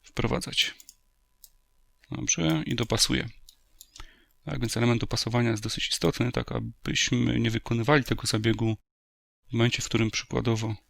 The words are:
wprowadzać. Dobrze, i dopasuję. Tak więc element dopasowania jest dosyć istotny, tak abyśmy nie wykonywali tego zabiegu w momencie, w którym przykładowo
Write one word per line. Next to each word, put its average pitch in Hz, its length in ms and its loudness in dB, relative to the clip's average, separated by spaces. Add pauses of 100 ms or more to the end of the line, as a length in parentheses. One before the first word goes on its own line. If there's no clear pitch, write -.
wprowadzać. - 720 -2 (1400)
Dobrze, - 560 0
i 131 80 -2
dopasuję. - 540 0 (1160)
Tak 123 160 -4
więc 117 160 -2
element 117 240 4
dopasowania 117 500 0
jest 110 120 -2
dosyć - 260 -4
istotny, - 440 0
tak - 200 -4
abyśmy 117 880 0
nie 117 100 2
wykonywali 117 540 2
tego - 220 -2
zabiegu 113 500 2 (720)
w - 40 -8
momencie, 120 300 2
w - 20 -4
którym 113 260 0
przykładowo 113 640 -2 (140)